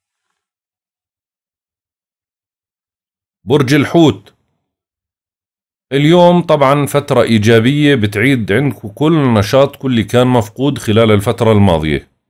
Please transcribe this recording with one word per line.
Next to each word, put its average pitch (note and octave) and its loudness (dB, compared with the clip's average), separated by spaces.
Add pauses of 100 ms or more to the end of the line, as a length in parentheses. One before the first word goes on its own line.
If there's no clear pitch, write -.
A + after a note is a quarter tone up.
(3500)
برج B2+ 0
الحوت، D3 0 (1600)
اليوم F3 2
طبعًا C#3+ 0
فترة C#3 -2
إيجابية A#2 2
بتعيد G#2 -2
عندكم B2 -4
كل C#3+ -2
نشاطكم C3 0
اللي A#2 -2
كان B2 0
مفقود B2+ -2
خلال A2 0
الفترة A2 0
الماضية. D#2+ 0 (200)